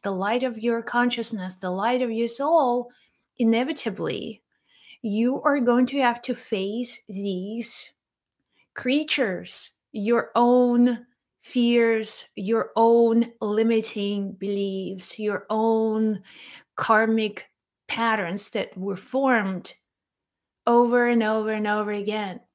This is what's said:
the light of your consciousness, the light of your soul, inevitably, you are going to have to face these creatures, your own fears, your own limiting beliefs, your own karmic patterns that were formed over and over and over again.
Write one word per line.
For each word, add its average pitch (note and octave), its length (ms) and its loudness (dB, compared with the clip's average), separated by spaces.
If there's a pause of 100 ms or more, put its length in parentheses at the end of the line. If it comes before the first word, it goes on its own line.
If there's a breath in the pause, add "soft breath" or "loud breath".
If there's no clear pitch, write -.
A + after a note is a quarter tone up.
the G3+ 80 -4
light G3+ 320 -2
of A#3+ 160 -6
your A#3 240 -2
consciousness, A#3 720 -2
the F#3 160 -6
light A#3 320 0
of A#3 80 -2
your A#3 160 0
soul, B3+ 640 0 (480 soft breath)
inevitably, A3+ 1040 -2 (580 soft breath)
you A#3 420 0
are C#4+ 180 2
going A#3+ 240 4
to A#3+ 160 -2
have A#3+ 200 0
to B3 140 -6
face G#3+ 720 -6
these G3+ 840 -6 (800)
creatures, B3+ 1040 -2 (160)
your A3+ 420 0
own A#3+ 680 4 (360)
fears, A#3 920 0
your G#3+ 400 -2
own A#3 640 6
limiting G#3 920 -2
beliefs, F#3+ 840 -6
your G#3 320 -4
own A3 720 0 (540 loud breath)
karmic A3 720 0 (380)
patterns G#3 600 -2
that - 280 -6
were F#3 200 -6
formed A3 760 -2 (920)
over A#3+ 400 4
and A#3 160 4
over A3 300 0
and G#3+ 120 -2
over G#3 280 -2
again. G#3 480 -6 (140)